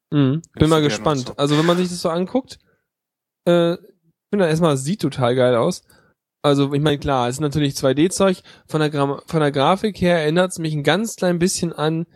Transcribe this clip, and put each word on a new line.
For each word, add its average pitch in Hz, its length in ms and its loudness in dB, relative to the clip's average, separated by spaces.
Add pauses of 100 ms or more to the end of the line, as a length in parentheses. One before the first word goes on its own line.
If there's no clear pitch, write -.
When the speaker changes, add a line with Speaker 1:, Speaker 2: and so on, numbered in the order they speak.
(120)
Speaker 1:
Mhm. 143 300 2 (120)
Bin 151 140 2
mal 160 140 4
Speaker 2:
installieren - 0 -
und 147 60 2
Speaker 1:
gespannt. 139 300 -2 (100)
Speaker 2:
so. 110 80 -14
Speaker 1:
Also, 143 220 0
wenn 160 80 2
man 175 100 2
sich 180 120 -2
das 175 120 -10
so - 80 -4
anguckt, 185 500 -4 (920)
äh, 170 260 2
ich - 40 -10 (540)
finde 202 160 2
erstmal, 160 260 2
es 135 100 -4
sieht 170 180 -4
total 127 320 0
geil 127 220 2
aus. 147 260 -2 (600)
Also, 143 280 2
ich 143 80 -2
meine, 147 180 0
klar, 135 300 0
es 127 80 -6
ist 143 40 -12
natürlich 147 360 -2
zwei 131 180 0
D 151 160 2
Zeug. 196 320 0 (240)
Von 156 140 -4
der 151 100 0
Gra-, 143 360 -2
von 160 140 -2
der 147 120 2
Grafik 180 480 0
her 175 200 2
erinnert's 170 380 0
mich 160 160 -4
ein 147 100 -4
ganz 190 320 0
klein 180 220 0
bisschen 175 340 -2
an, 160 440 -2